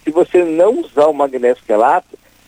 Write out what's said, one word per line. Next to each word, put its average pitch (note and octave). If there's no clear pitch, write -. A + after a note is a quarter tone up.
Se D3+
você F3+
não F3
usar D3+
o D3+
magnésio B2+
quelato, B2